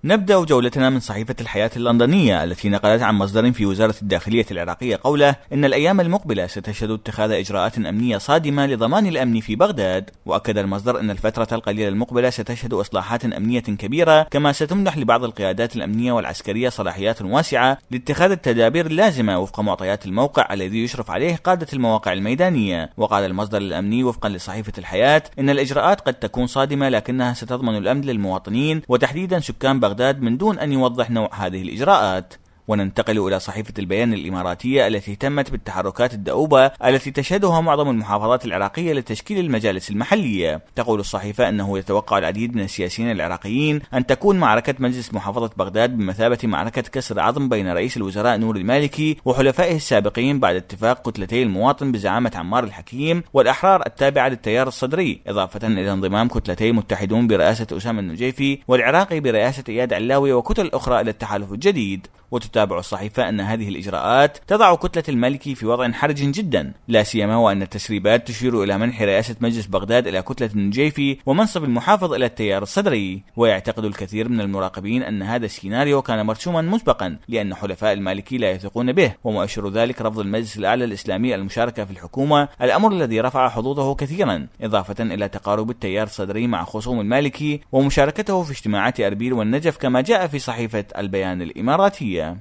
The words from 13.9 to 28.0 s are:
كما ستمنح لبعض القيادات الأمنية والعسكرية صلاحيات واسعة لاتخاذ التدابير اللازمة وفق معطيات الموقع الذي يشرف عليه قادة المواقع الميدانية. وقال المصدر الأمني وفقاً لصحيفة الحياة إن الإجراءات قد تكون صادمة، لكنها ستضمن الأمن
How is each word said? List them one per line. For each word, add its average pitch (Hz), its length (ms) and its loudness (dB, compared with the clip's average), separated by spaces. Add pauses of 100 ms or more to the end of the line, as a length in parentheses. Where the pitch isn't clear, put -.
كما 147 300 2
ستمنح 170 460 0
لبعض 120 260 2
القيادات 107 520 -2
الأمنية 113 360 -2
والعسكرية 107 560 -2
صلاحيات 98 540 -2
واسعة 131 560 2 (120)
لاتخاذ 147 400 0
التدابير 135 560 2
اللازمة 151 520 2
وفق 98 220 -6
معطيات 98 460 -2
الموقع 117 480 2
الذي 101 300 -4
يشرف 120 260 -8
عليه 151 260 -2
قادة 180 360 0
المواقع 113 400 0
الميدانية. 104 840 0
وقال 101 280 2
المصدر 101 340 -2
الأمني 101 460 -2
وفقاً 113 240 -2
لصحيفة 101 500 -8
الحياة 123 440 2 (160)
إن 139 120 2
الإجراءات 139 500 2
قد 127 140 -2
تكون - 320 -4
صادمة، 139 420 0
لكنها 127 460 0
ستضمن 123 420 -4
الأمن 127 240 0